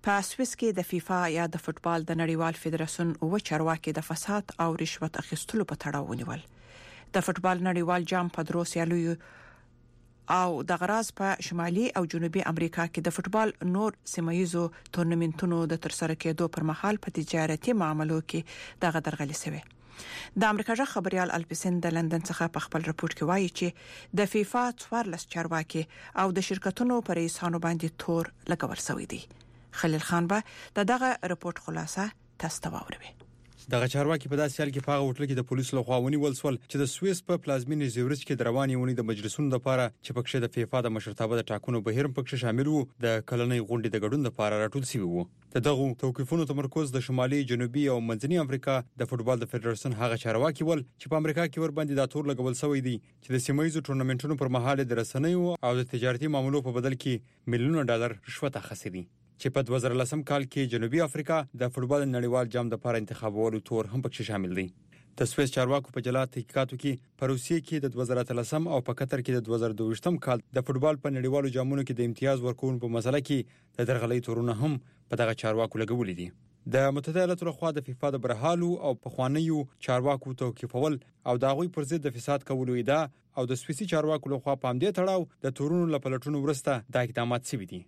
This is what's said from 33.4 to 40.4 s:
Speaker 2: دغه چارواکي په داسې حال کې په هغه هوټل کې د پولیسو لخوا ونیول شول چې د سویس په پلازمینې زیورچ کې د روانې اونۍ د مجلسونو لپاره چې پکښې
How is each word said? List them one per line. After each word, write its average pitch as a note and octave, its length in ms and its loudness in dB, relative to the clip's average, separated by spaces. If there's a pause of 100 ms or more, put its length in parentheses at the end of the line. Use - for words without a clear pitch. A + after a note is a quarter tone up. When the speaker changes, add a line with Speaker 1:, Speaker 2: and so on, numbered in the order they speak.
Speaker 2:
دغه B2 200 4
چارواکي C#3+ 380 0
په C#3+ 100 0
داسې D3 220 0
حال C#3+ 100 0
کې C3+ 140 -4
په C#3+ 80 2
هغه C#3 120 2
هوټل C3 220 -2
کې C3 100 0
د B2+ 80 -2
پولیسو C3 300 0
لخوا B2 260 2
ونیول C#3+ 380 2
شول C3+ 180 0
چې - 240 -2
د C3 80 2
سویس F3+ 400 0
په F3 160 2
پلازمینې C3+ 480 0
زیورچ C3 260 0
کې C3+ 200 -2
د A2+ 80 2
روانې C3 300 2
اونۍ B2+ 200 2
د A2 100 0
مجلسونو A2 460 0
لپاره B2+ 320 2 (180)
چې B2+ 140 -6
پکښې B2 260 0